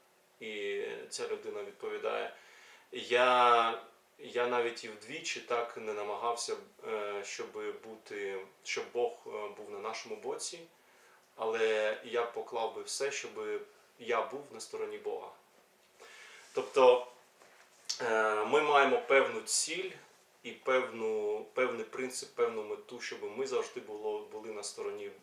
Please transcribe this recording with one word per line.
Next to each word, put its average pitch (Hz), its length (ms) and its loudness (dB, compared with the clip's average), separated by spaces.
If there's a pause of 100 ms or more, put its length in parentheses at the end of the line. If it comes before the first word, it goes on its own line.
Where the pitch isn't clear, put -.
(400)
І 104 440 -4 (260)
ця - 180 -6
людина 104 360 -6
відповідає: 107 720 -6 (580)
«Я, 120 920 6 (380)
я 120 280 0
навіть 120 360 2
і 117 60 -8
вдвічі 110 500 -8
так 117 380 -2
не 110 160 -4
намагався, 104 640 -2 (320)
е, 104 380 -4
щоб 113 220 -8 (400)
бути, 101 520 -8 (240)
щоб - 200 -4 (100)
Бог, 120 180 2 (160)
е, - 20 -12
був 104 420 -8
на 101 80 -10
нашому 110 360 -8
боці, 135 440 -8 (760)
але 110 680 2
я 117 200 0
поклав 110 520 -4
би 104 60 -8
все, 135 300 -2
щоб - 200 -6 (680)
я 113 220 0
був 135 200 -6 (100)
на 113 80 -12
стороні 104 380 -6
Бога». 95 300 -6 (1300)
Тобто, 123 540 8 (960)
е, 110 340 4 (100)
ми 139 160 6
маємо 139 460 6
певну 120 340 6
ціль 180 480 -2 (540)
і 120 80 -10
певну, 110 1000 0
певний 120 320 0
принцип, - 500 -6
певну 113 280 0
мету, 104 380 -10
щоб 104 360 -8
ми 135 100 -2
завжди 123 320 -2
було, 107 400 -6 (120)
були 107 180 -10
на 104 140 -8
стороні, 101 480 -8 (120)